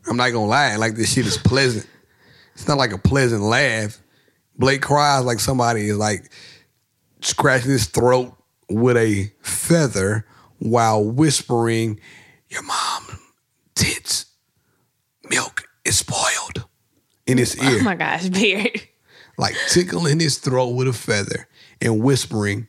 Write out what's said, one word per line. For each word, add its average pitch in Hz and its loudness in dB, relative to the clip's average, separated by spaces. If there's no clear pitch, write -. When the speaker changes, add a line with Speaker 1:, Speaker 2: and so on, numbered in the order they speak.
Speaker 1:
I'm 202 -2
not 123 2
gonna 113 0
lie. 123 2
Like, 110 -2
this 113 -2
shit 127 2
is 95 -2
pleasant. 123 2
It's - -8
not 147 2
like 127 0
a 95 -6
pleasant 117 2
laugh. 110 0
Blake 135 2
cries 143 2
like 120 0
somebody 117 0
is, 104 0
like, 107 -2
scratching 131 0
his 120 2
throat 123 2
with 120 2
a 104 0
feather 107 0
while 110 2
whispering, 117 0
"Your - -10
mom - -8
tits - -4
milk - -6
is - -2
spoiled," - -4
in 127 2
his 123 0
Speaker 2:
Oh 277 2
Speaker 1:
ear. 107 2
Speaker 2:
my 190 0
gosh, 170 -4
Beard. 202 -2
Speaker 1:
Like, 87 -4
tickling 170 0
his 151 0
throat 127 0
with 127 -2
a 127 0
feather 104 -4
and 110 0
whispering, 110 0